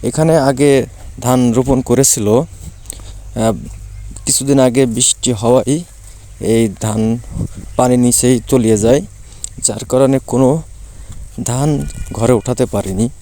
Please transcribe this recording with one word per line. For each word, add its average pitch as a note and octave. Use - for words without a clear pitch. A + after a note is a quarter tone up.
এখানে D#3
আগে C#3
ধান B2+
রোপণ B2+
করেছিল, A#2+
আহ, C3
কিছুদিন C#3
আগে B2+
বৃষ্টি A#2+
হওয়ায় A#2+
এই A2+
ধান A2
পানির B2
নিচেই B2
তলিয়ে A2+
যায়, A#2
যার G#2+
কারণে C3
কোনো B2+
ধান C3
ঘরে A#2
উঠাতে B2
পারেনি। G2+